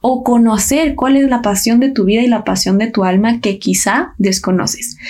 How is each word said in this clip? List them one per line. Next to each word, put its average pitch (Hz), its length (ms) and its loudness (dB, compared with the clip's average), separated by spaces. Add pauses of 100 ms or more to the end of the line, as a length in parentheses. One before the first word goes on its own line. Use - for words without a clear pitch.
o 247 200 -2
conocer 240 720 2
cuál 269 200 2
es 277 140 2
la 240 100 0
pasión 226 400 2
de 269 80 2
tu 226 160 0
vida 208 160 2
y 247 60 2
la 220 180 0
pasión 190 320 0
de 220 120 0
tu 208 160 0
alma 214 360 2
que 196 180 -4
quizá 208 600 -2
desconoces. - 800 -2 (120)